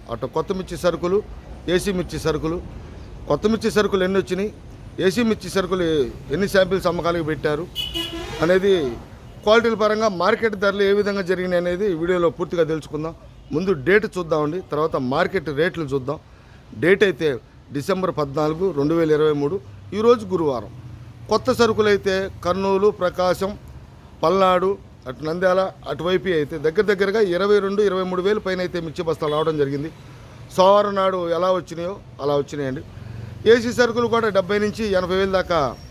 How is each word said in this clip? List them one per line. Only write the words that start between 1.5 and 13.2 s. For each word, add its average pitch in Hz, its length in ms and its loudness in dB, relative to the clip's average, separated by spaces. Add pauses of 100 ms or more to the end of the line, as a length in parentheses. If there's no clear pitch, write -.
ఏసీ 185 260 0
మిర్చి 156 240 -6
సరుకులు, 160 340 -2 (720)
కొత్త 147 220 0
మిర్చి 220 240 0
సరుకులు 202 320 2
ఎన్ని 190 140 2
వచ్చినాయి, 190 280 -4 (560)
ఏసీ 214 240 2
మిర్చి 185 260 -2
సరుకులు 180 300 0 (500)
ఎన్ని 190 180 0
శాంపిల్స్ 185 380 4
అమ్మకాలకు 170 380 0
పెట్టారు 151 360 -2 (760)
అనేది, 190 300 4 (680)
క్వాలిటీల 226 400 4
పరంగా 214 260 2 (120)
మార్కెట్ 214 420 2
ధరలు 202 200 2
ఏ 196 160 4
విధంగా 202 300 0
జరిగినాయి 180 340 0
అనేది 180 240 0 (140)
వీడియోలో 170 380 2
పూర్తిగా 170 320 0
తెలుసుకుందాం. 160 440 -6 (400)